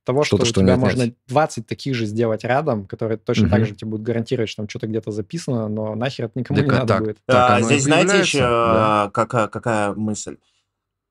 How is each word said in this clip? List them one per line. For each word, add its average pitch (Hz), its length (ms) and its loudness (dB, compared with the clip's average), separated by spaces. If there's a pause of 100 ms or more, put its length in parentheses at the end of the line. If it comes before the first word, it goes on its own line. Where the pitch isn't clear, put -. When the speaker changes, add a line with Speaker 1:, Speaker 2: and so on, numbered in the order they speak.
Speaker 1:
того, 139 200 0
Speaker 2:
Что-то, 95 200 2
Speaker 1:
что - 40 2
у 117 40 -2
Speaker 2:
что 98 100 2
не 92 80 6
Speaker 1:
тебя 123 40 6
Speaker 2:
отнять. 123 340 2
Speaker 1:
можно 120 60 -8 (120)
двадцать 131 400 -2
таких 131 280 -6
же 113 120 -2
сделать 110 380 -2
рядом, 123 420 0
которые 110 320 -6
точно 113 300 0
так 107 160 4
Speaker 2:
Мгм. - 20 0
Speaker 1:
же 104 80 -8
тебе 110 160 -10
будут 107 160 -6
гарантировать, 117 440 -2
что - 120 -10
там 104 60 -8
что-то - 200 -8
где-то 110 240 -4
записано, 110 560 -4
но 107 260 -4
нахер 120 320 -4
это - 120 -8
никому - 240 0
Speaker 2:
Так, 147 40 2
Speaker 1:
не 135 60 2
Speaker 2:
а 127 80 2
Speaker 1:
надо 117 120 -2
Speaker 2:
так, - 20 0
Speaker 1:
будет. 107 240 -4 (100)
Speaker 2:
так 123 260 4
Speaker 3:
А, - 20 4
Speaker 2:
оно 120 160 2
и 143 60 4
Speaker 3:
здесь, 131 60 0
знаете, 180 340 4
Speaker 2:
появляется, - 0 -
Speaker 3:
ещё, 147 280 2 (180)
Speaker 2:
да. 110 300 2 (120)
Speaker 3:
а, 101 40 -10
какая, 110 380 0
какая 104 460 -2
мысль? 107 440 -8 (720)